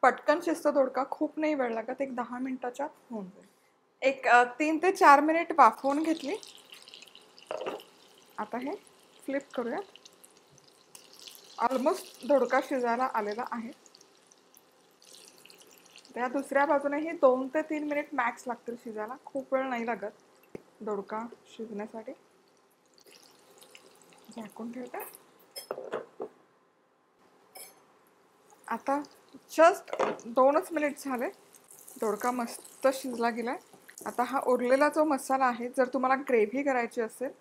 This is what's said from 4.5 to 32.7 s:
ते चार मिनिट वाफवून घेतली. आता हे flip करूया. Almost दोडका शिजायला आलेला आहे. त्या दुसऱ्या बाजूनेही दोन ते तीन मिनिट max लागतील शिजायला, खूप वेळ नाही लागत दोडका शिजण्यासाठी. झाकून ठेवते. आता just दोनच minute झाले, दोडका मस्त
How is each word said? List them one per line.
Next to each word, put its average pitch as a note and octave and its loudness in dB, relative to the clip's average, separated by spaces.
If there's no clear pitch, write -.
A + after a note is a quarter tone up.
ते F4+ 4
चार D4 10
मिनिट E4 0
वाफवून C4+ 6
घेतली. D#4+ -2
आता G#3+ -8
हे C4+ -6
flip C#4 -4
करूया. B3 -4
Almost C4 -2
दोडका C4 2
शिजायला B3 -2
आलेला G#3+ -4
आहे. A#3 -10
त्या B3 -4
दुसऱ्या C#4 0
बाजूनेही D4 0
दोन C4+ 4
ते D#4 -2
तीन D#4 -4
मिनिट D4 -4
max A#3+ -4
लागतील A#3 -10
शिजायला, A3 -10
खूप C4+ -6
वेळ C4 0
नाही A#3 -4
लागत G#3+ -6
दोडका G#3+ -8
शिजण्यासाठी. A3 -12
झाकून A3+ -12
ठेवते. B3+ -12
आता C#4 -2
just - 4
दोनच C4+ 4
minute D4+ -2
झाले, C4+ -6
दोडका A3 -2
मस्त B3 -4